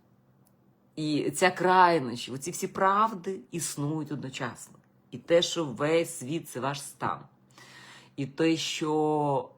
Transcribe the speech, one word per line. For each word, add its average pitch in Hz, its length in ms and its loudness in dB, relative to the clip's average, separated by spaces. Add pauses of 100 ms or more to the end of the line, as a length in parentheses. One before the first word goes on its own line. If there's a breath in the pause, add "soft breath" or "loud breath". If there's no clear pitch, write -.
(960)
І 151 340 0
ця 180 200 4
крайнощі, 175 800 4
оці 139 180 -8
всі 185 180 -6
правди 196 720 0 (100)
існують 151 640 -4
одночасно. 131 680 -10 (320)
І 123 80 -12
те, 170 240 4
що 170 220 -2
весь 151 540 0
світ — 143 320 -6
це 127 100 -8
ваш 139 220 -4
стан. 92 360 -6 (1000 loud breath)
І 139 100 -4
те, 165 300 2
що, 151 1000 0